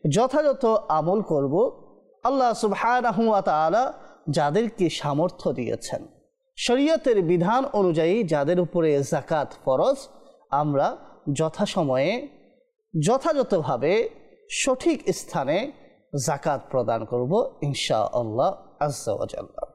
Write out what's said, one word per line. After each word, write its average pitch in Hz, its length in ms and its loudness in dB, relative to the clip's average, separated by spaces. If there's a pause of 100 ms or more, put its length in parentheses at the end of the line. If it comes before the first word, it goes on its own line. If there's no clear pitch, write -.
(120)
যথাযথ 262 540 2 (220)
আমল 156 340 0
করব। 156 580 0 (440)
আল্লাহ 254 300 2
সুবহানাহু 226 760 0
ওয়া 202 120 4
তাআলা 175 520 2 (360)
যাদেরকে 165 600 0
সামর্থ্য 147 640 -2
দিয়েছেন, 117 540 -6 (500)
শরীয়তের 262 640 2
বিধান 180 520 2
অনুযায়ী 185 500 2
যাদের 156 360 2
উপরে 160 440 2
যাকাত 147 500 -2 (120)
ফরজ, 160 420 2 (420)
আমরা 147 480 0 (360)
যথাসময়ে 160 920 0 (800)
যথাযথভাবে 208 1040 0 (420)
সঠিক 262 640 -2
স্থানে 196 560 -4 (540)
যাকাত 143 360 -2 (100)
প্রদান 113 340 -2
করব 139 560 -2
ইনশাআল্লাহ 127 960 -2 (240)
আজ্জা 139 340 -4
ওয়া - 160 -4
জাল্লা। - 460 -12